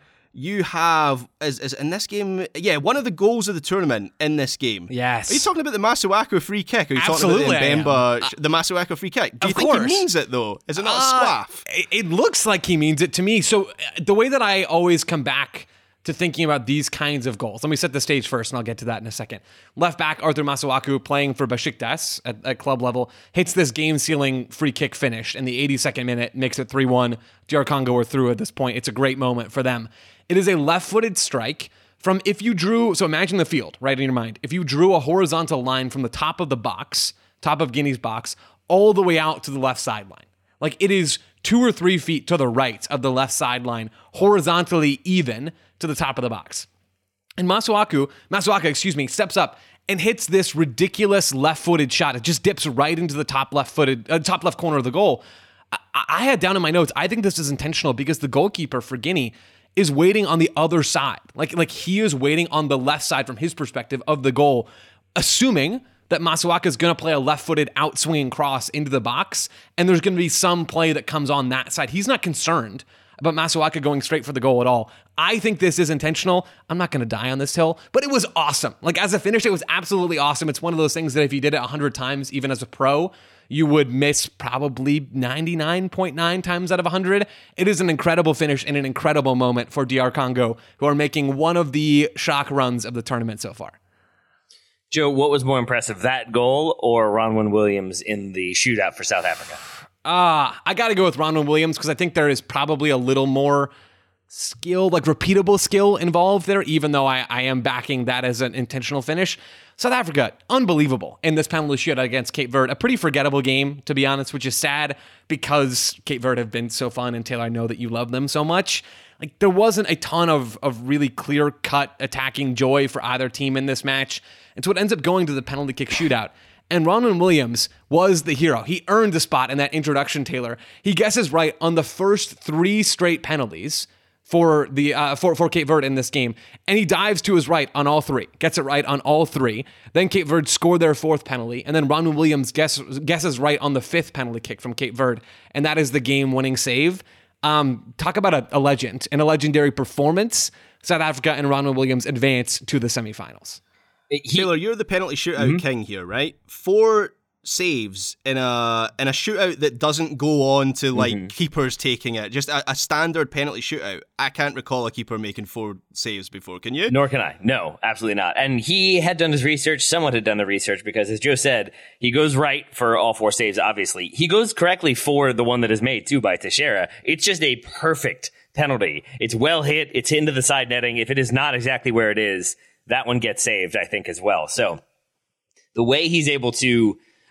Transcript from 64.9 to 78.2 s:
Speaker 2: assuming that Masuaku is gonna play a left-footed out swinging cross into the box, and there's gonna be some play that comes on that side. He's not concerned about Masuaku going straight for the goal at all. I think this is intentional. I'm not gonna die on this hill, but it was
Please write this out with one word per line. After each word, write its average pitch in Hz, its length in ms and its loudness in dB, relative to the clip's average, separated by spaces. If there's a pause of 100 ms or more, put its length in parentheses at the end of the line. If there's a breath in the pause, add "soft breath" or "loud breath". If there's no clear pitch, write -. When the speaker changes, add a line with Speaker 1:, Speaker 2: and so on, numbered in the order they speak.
Speaker 2:
assuming 202 640 2 (280 soft breath)
that 170 120 0
Masuaku 170 440 0
is 147 120 0
gonna 170 180 2
play 160 160 -2
a 147 80 2
left-footed 147 560 0
out 143 240 -2
swinging 151 320 0
cross 135 380 -2
into 147 200 -6
the 131 120 0
box, 120 460 -4 (300 loud breath)
and 175 100 2
there's 180 140 6
gonna 185 160 0
be 175 120 0
some 175 360 0
play 160 280 0
that 139 120 -4
comes 147 240 -2
on 139 200 0
that 127 220 -2
side. 135 200 -4
He's 196 160 -2
not 254 160 0
concerned 135 600 -2 (360 soft breath)
about 156 140 0
Masuaku 160 480 0
going 143 200 0
straight 156 240 -4
for 143 60 -8
the 131 80 -6
goal 123 220 4
at 123 60 2
all. 120 240 2 (260 soft breath)
I 190 220 0
think 214 200 0
this 175 200 2
is 165 100 2
intentional. 160 580 0 (220 loud breath)
I'm 165 80 -4
not 180 140 -2
gonna 127 140 -2
die 113 240 -4
on 131 100 -4
this 143 160 -4
hill, 165 220 2 (140 loud breath)
but 269 120 2
it 285 80 -6
was 233 140 2 (100)